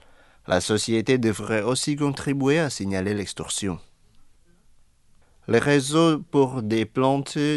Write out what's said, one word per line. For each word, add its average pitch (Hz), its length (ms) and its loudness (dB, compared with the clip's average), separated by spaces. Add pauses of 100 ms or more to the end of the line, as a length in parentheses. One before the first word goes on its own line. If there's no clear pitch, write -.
(480)
La 90 140 2
société 113 560 0
devrait 107 460 0
aussi 131 320 -2
contribuer 139 640 0
à 151 100 -2
signaler 98 460 -4
l'extorsion. 92 640 -6 (1700)
Les 117 100 4
réseaux 147 600 4
pour 131 420 0
des 110 240 0
plaintes 139 540 0 (180)